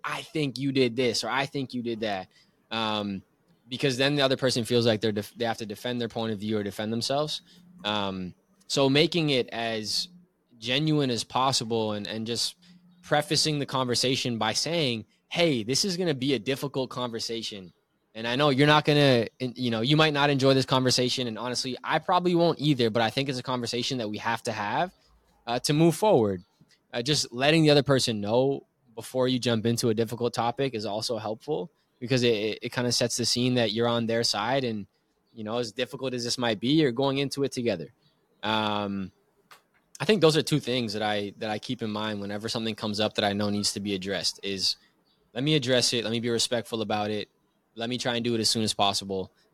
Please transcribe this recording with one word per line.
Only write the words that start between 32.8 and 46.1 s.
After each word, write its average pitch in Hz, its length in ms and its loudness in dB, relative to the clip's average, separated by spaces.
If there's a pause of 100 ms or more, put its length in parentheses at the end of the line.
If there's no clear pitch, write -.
sets 117 240 0
the 117 100 -2
scene 123 300 2
that 113 160 2
you're 117 160 0
on 117 200 0
their 117 160 0
side. 117 420 0
And, 107 200 -4 (480)
you 113 120 -14
know, 110 120 -4
as 117 140 -4
difficult 131 420 -6
as 123 120 -4
this 117 120 -4
might 117 220 0
be, 117 140 -2
you're 156 180 4
going 135 280 0
into 139 240 -2
it 131 100 -2
together. 101 400 -4 (500)
Um, 104 680 -2 (920)
I 143 40 -2
think 208 160 4
those 156 140 6
are 151 60 2
two 147 180 2
things 120 340 -2
that 107 100 -4
I, 104 340 -2
that 113 140 -6
I 107 80 -2
keep - 240 -6
in 107 80 -4
mind 107 300 -4
whenever 104 280 -6
something 113 260 -2
comes 104 240 -4
up 107 160 2
that 110 80 0
I 101 100 2
know 104 180 0
needs 104 220 -2
to 107 60 -6
be 101 140 -4
addressed 95 500 -4
is, 95 320 -2 (580)
"Let 123 100 -4
me 156 120 2
address 123 380 2
it. 117 100 -2
Let 104 80 -4